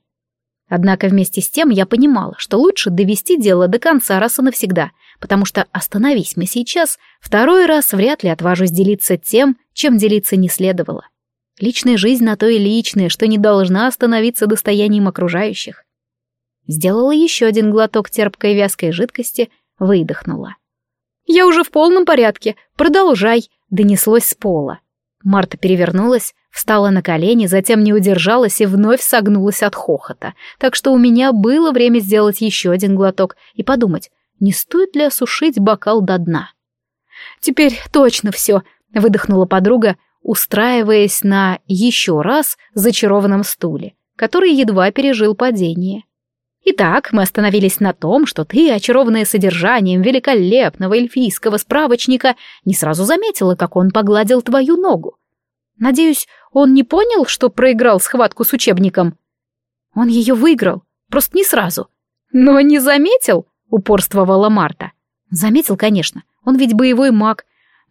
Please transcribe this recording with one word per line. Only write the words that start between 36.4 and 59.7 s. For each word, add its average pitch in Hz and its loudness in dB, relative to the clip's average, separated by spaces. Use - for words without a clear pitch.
"Теперь 277 0
точно 247 2
всё", 196 -2
выдохнула 202 2
подруга, 202 0
устраиваясь 214 0
на 196 0
ещё 190 0
раз 262 -2
зачарованном 202 0
стуле, 165 -8
который 349 0
едва 214 0
пережил 220 0
падение. 185 -4
"Итак, 226 0
мы 208 2
остановились 196 0
на 196 0
том, 233 0
что 156 -6
ты, 302 2
очарованное 226 0
содержанием 185 0
великолепного 214 0
эльфийского 233 -2
справочника, 254 0
не 185 0
сразу 156 -2
заметила, 320 0
как 175 -4
он 185 2
погладил 214 0
твою 269 0
ногу. 320 -2
Надеюсь, 269 0
он 269 4
не 269 6
понял, 392 0
что - -2
проиграл 240 2
схватку 240 -2
с - -4
учебником?" 180 0